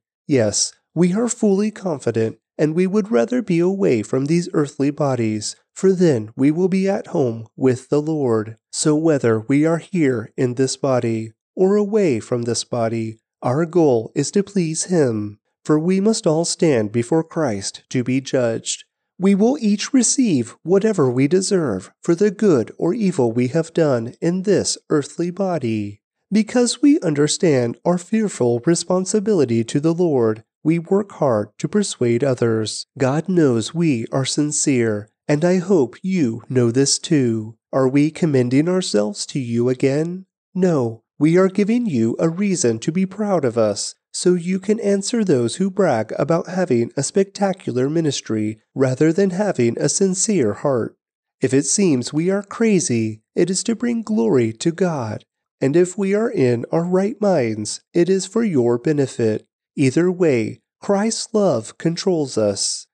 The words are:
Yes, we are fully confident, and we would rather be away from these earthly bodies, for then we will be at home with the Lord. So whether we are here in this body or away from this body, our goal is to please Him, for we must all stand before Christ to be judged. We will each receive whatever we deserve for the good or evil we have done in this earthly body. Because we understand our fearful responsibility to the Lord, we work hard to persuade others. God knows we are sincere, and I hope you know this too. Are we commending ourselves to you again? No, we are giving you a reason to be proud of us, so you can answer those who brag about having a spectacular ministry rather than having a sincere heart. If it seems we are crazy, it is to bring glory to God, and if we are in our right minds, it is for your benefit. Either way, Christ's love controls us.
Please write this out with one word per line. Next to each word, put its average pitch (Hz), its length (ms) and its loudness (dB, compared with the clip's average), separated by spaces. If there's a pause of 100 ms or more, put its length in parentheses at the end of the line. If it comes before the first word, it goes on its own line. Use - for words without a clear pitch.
(280)
Yes, 117 460 0 (200)
we 175 200 2
are 233 160 0
fully 208 420 0
confident, 117 680 -4 (200)
and 156 180 0
we 180 100 2
would 202 260 -2
rather 233 300 0
be 170 180 0
away 180 440 0
from 131 220 -2
these 175 260 0
earthly 143 400 -2
bodies, 117 640 -2 (180)
for 190 200 2
then 139 420 2
we 135 160 2
will 180 160 0
be 190 220 0
at 208 180 -4
home 117 480 -2
with 131 320 0
the 147 140 0
Lord. 123 560 -2 (160)
So 156 200 0
whether 143 460 2
we 139 260 2
are 165 120 0
here 135 580 -2
in 123 200 -2
this 131 200 -2
body 117 560 -2 (240)
or 190 220 2
away 196 420 0
from 120 220 -4
this 117 240 -4
body, 113 540 -4 (220)
our 143 240 -2
goal 147 500 2
is 143 160 -2
to 202 120 2
please 160 420 -4
Him, 113 540 0 (240)
for 151 160 2
we 185 220 0
must 220 260 0
all 160 160 2
stand 127 480 0
before 120 320 0
Christ 120 680 -6
to 127 120 -2
be 131 160 -2
judged. 120 640 -4 (340)
We 196 160 2
will 220 280 2
each 208 320 -2
receive 220 680 0
whatever 190 460 2
we 131 200 2
deserve 170 720 -2
for 170 140 0
the 202 160 2
good 170 460 2
or 165 160 0
evil 180 380 0
we 123 180 0
have 160 240 -2
done 123 460 0
in 180 240 -2
this 165 340 0 (120)
earthly 156 420 -2
body. 127 720 -4 (280)
Because 226 520 0
we 294 180 6
understand 147 840 0
our 175 120 2
fearful 151 680 0
responsibility 180 960 0
to 143 160 -2
the 160 140 0
Lord, 127 500 0 (220)
we 165 140 2
work 196 340 -2
hard 110 460 0
to 151 100 -4
persuade 123 560 0
others. 113 600 -2 (100)
God 139 320 0
knows 139 440 2
we 160 380 0
are 135 140 -2
sincere, 123 840 0 (200)
and 147 160 0
I 185 140 2
hope 170 420 2
you 147 480 -2
know 123 200 2
this 135 300 0
too. 113 580 -2 (140)
Are 131 160 2
we 147 240 2
commending 139 560 0
ourselves 196 600 -2
to - 120 -6
you 120 300 0
again? 151 560 -2 (280)
No, 151 500 0 (140)
we 160 200 4
are 190 100 6
giving 208 380 0
you 117 340 0
a 170 80 2
reason 165 520 0
to 165 120 -6
be 185 140 0
proud 190 400 -2
of 113 120 -2
us, 107 380 0 (160)
so 180 220 0
you 180 260 -2
can 214 200 -2
answer 202 460 -2
those 123 320 0
who 196 120 0
brag 151 480 0
about 165 300 -2
having 175 480 0
a 139 80 -2
spectacular 185 880 -2
ministry 113 720 -2 (120)
rather 135 380 2
than 196 200 0
having 175 460 0
a 147 120 0
sincere 185 640 0
heart. 127 420 -4 (460)
If 120 120 0
it 143 120 2
seems 147 480 0
we 170 180 0
are 196 100 -2
crazy, 123 840 -2 (120)
it 170 140 2
is 190 160 -4
to 226 100 -2
bring 233 280 -4
glory 196 500 0
to - 180 -4
God, 156 540 -4 (340)
and 135 160 2
if 180 220 2
we 196 180 -2
are 220 140 0
in 120 420 0
our 165 140 0
right 185 340 -2
minds, 120 640 -2 (120)
it 170 140 2
is 190 180 0
for 233 200 -2
your 123 320 2
benefit. 127 720 -2 (280)
Either 160 340 2
way, 139 520 0 (180)
Christ's 208 540 -2
love 170 440 0
controls 165 600 -2
us. 104 560 -2